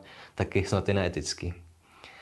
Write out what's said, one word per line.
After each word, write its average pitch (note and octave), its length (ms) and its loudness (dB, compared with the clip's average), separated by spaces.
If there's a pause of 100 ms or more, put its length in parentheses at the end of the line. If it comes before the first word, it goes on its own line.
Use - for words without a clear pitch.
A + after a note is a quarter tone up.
(360)
taky F#2+ 280 2
snad G2 260 2
i G2 40 4
neetický. F2 600 0 (680)